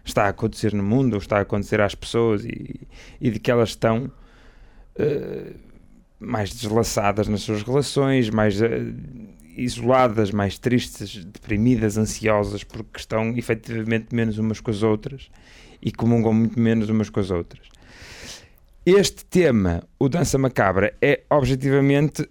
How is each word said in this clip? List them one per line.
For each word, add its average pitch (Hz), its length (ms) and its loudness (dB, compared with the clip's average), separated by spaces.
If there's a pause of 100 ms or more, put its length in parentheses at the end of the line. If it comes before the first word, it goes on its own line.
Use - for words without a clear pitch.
está - 200 0
a 98 60 2
acontecer 107 440 -4
no 101 80 -2
mundo, 117 320 2
ou 101 60 -2
está 104 180 0
a 101 40 4
acontecer 104 380 -2
às 101 140 2
pessoas 113 500 -2
e, - 360 -12 (400)
e 131 100 0
de 107 80 -2
que - 100 -2
elas 120 200 4
estão, 117 420 -2 (880)
eh, - 540 -4 (640)
mais 104 340 -6
deslaçadas 107 760 0
nas 101 140 -2
suas 104 200 -4
relações, 131 640 0
mais, 107 320 2
eh, 117 320 -2 (640)
isoladas, 120 760 2
mais 101 260 -2
tristes, 110 640 -4
deprimidas, 107 720 0
ansiosas, 104 680 0
porque - 340 -14
estão 113 400 -4
efetivamente 113 760 -4
menos 113 240 -2
umas 110 220 -2
com - 140 -4
as 101 100 -4
outras 113 480 -2 (500)
e 107 120 -4
comungam 113 420 2
muito 113 240 2
menos 113 320 2
umas 107 180 0
com - 120 -4
as 95 100 -4
outras. - 400 -6 (1160)
Este 185 420 4
tema, 107 580 2 (120)
o 139 120 2
Dança 143 280 0
Macabra, 107 640 2
é 135 300 2
objetivamente 139 1000 2